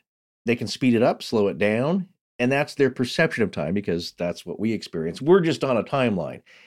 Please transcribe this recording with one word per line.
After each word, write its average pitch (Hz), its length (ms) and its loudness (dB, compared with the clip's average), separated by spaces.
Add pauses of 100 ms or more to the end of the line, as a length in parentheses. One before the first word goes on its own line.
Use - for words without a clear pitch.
(460)
They 117 100 2
can 120 120 -6
speed 127 260 2
it 113 100 4
up, 156 180 2
slow 107 280 0
it 82 80 -6
down, 123 500 0 (340)
and 123 80 2
that's 143 260 0
their 139 140 4
perception 143 540 0
of 131 80 0
time 80 220 -4
because 92 400 -4
that's 87 320 -6
what 87 140 -10
we 110 120 -2
experience. 85 500 -6
We're 180 200 6
just 160 240 0
on 131 100 2
a 104 80 0
timeline. 95 580 -2 (260)